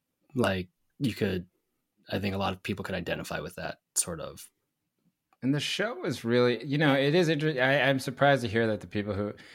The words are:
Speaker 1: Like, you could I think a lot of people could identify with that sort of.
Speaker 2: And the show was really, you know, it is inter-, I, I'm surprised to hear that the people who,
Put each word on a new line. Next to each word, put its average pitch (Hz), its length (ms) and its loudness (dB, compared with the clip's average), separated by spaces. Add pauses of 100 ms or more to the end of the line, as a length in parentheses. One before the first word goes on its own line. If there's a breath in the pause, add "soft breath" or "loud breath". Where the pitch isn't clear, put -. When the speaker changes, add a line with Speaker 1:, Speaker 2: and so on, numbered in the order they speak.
(340)
Speaker 1:
Like, 98 340 0 (300)
you 120 160 -2
could 92 320 -2 (640)
I 101 80 -2
think 95 160 -4
a 98 40 -4
lot 95 140 -2
of 92 100 -14
people 98 220 -6
could 95 100 -6
identify 85 460 -6
with - 160 -12
that - 220 -10 (160)
sort 80 260 -4
of. 69 280 -14 (920)
Speaker 2:
And 135 120 0
the 147 60 -2
show 214 400 -4
was 147 240 -4
really, 120 400 4
you 147 140 0
know, 147 160 4
it 139 200 4
is 175 140 4
inter-, 156 320 0
I, 131 280 4
I'm 135 100 4
surprised 139 440 2
to 120 60 -2
hear 113 200 2
that 107 120 -2
the 92 60 -14
people 104 260 -4
who, 104 200 -4 (220 soft breath)